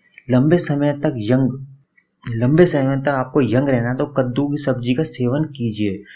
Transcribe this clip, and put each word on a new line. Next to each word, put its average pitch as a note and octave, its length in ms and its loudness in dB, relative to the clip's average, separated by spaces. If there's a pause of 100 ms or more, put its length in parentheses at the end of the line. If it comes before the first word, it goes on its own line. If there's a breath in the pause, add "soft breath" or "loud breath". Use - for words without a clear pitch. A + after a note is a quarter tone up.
(300 soft breath)
लंबे C#3+ 280 4
समय D3 360 0
तक C#3+ 240 -2
यंग, B2 340 0 (720)
लंबे B2+ 420 4
समय C3+ 320 0
तक C#3 120 -2
आपको C3+ 320 0
यंग B2+ 280 2
रहना A#2+ 200 0
है B2+ 60 -4
तो C#3+ 180 -2
कद्दू C3 340 0
की C#3+ 100 -2
सब्जी B2 360 -2
का D#3 100 0
सेवन C3 440 0
कीजिए। G#2 540 -4 (140 loud breath)